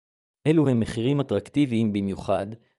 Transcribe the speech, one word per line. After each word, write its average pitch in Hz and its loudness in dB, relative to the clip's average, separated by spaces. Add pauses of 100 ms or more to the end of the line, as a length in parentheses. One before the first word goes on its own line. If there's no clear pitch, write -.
(460)
אלו 151 4
הם 120 2
מחירים 123 0
אטרקטיביים 113 0
במיוחד, 98 -2 (320)